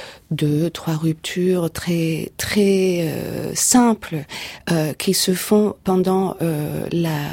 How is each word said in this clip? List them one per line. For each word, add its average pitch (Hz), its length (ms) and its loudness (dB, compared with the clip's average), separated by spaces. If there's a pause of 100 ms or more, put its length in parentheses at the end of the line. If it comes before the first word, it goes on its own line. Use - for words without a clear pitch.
(320)
deux, 151 380 2
trois 160 260 -4 (100)
ruptures 175 640 0
très, 165 680 -2
très, 190 680 2
euh, - 500 -4
simples, 220 720 2 (460)
euh, 156 220 0
qui - 200 0
se - 200 2
font 208 500 2
pendant, 185 580 2
euh, 151 500 -4
la, 160 300 -2 (120)